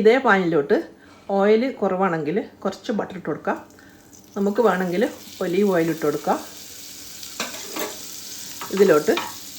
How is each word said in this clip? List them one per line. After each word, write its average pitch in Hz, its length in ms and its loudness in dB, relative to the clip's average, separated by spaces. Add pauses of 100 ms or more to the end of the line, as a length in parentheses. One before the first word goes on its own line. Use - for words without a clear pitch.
ഇതേ 220 240 8
പാനിലോട്ട് 185 520 4 (600)
ഓയിൽ 214 260 4 (160)
കുറവാണെങ്കിൽ 180 580 0 (260)
കുറച്ച് - 360 -6
ബട്ടർ 190 200 -6
ഇട്ട് 170 100 -8
കൊടുക്കാം. 185 300 -4 (760)
നമുക്ക് 208 300 0
വേണമെങ്കിൽ 185 360 2 (420)
ഒലീവ് 190 300 2
ഓയിൽ 165 200 2
ഇട്ട് 156 120 -4
കൊടുക്കാം. 151 320 0 (2250)
ഇതിലോട്ട് 190 400 6 (440)